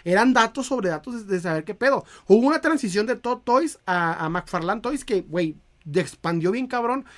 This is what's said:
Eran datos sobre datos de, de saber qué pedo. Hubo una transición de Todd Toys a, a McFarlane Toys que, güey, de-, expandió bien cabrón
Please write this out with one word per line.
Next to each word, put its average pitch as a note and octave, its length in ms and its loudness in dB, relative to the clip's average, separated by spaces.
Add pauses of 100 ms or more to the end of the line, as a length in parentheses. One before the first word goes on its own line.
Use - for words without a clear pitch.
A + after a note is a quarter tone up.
Eran A3 300 4
datos A#3+ 320 2
sobre A#3 240 -2
datos G#3+ 380 -8
de, F#3+ 80 -2
de F3+ 40 0
saber D#3+ 260 -4
qué G3+ 100 -10
pedo. B3+ 280 0 (220)
Hubo A3+ 220 6
una D#4 140 2
transición A3 440 0
de A#3+ 100 -2
Todd A#3+ 280 -4
Toys C#4 420 2
a, E3+ 400 0
a - 40 -2
McFarlane F3+ 520 -4
Toys C4 240 -6
que, F#3+ 160 0
güey, D#3+ 340 -4 (280)
de-, D#3 180 -2
expandió E3+ 480 -2
bien B3 160 -2
cabrón B3 400 -4 (120)